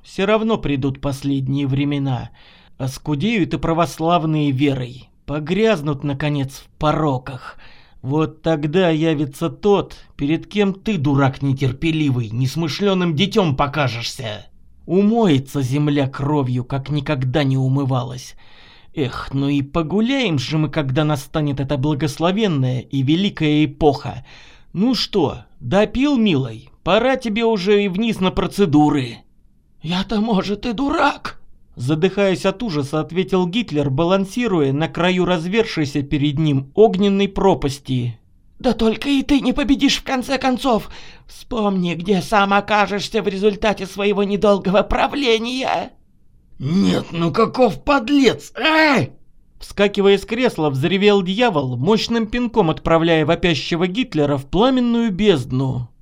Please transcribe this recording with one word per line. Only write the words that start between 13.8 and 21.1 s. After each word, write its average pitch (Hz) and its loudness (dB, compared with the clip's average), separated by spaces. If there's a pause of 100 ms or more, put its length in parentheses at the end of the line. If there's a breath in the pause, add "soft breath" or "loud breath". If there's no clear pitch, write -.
Умоется 185 2
земля 143 0
кровью, 135 -2
как 135 -6
никогда 147 -2
не 135 0
умывалась. 131 -2 (580 soft breath)
Эх, - -4
ну 139 0
и 143 0
погуляем 180 0
же 135 -4
мы, 156 0
когда 151 -2
настанет 147 -2